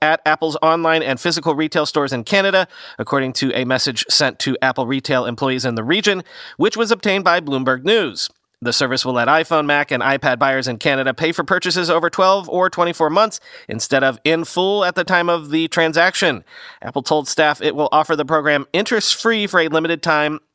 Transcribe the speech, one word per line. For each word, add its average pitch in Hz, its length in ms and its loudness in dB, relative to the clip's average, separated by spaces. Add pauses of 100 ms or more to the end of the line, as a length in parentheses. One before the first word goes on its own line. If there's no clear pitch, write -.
at 156 240 2
Apple's 156 360 0
online 160 420 2
and 127 160 -2
physical 160 340 -2
retail 151 320 -2
stores 139 280 -2
in 120 100 -4
Canada, 190 460 2 (280)
according 131 360 -2
to 135 200 -2
a 127 120 -2
message 127 440 -2
sent 135 300 2
to 131 220 -2
Apple 131 260 0
retail 135 380 0
employees 127 400 -2
in 117 100 -2
the 113 80 -4
region, 185 400 0 (320)
which 208 220 0
was 220 120 0
obtained 196 360 0
by 175 160 2
Bloomberg 131 420 -2
News. 180 460 0 (340)
The 120 80 -2
service 131 320 0
will 131 100 -2
let 120 140 2
iPhone, 156 380 2
Mac, 147 260 0
and 127 100 0
iPad 135 380 0
buyers 135 300 0
in 117 80 -6
Canada 135 360 0
pay 165 200 -2
for 170 100 -4
purchases 180 460 -2
over 170 200 2
twelve 190 380 2
or 180 220 0
twenty-four 170 400 0
months 214 320 2 (260)
instead 135 380 0
of 123 180 -2
in 165 220 0
full 190 400 0
at 175 100 -2
the 185 80 -2
time 175 240 2
of 165 220 0
the 160 180 -2
transaction. 165 800 0 (360)
Apple 127 220 -6
told 151 240 0
staff 151 340 0
it 151 140 -2
will 143 160 0
offer 156 240 2
the 147 80 0
program 147 480 0
interest-free 214 760 0
for 180 120 0
a 160 80 2
limited 160 340 -2
time 151 380 0 (160)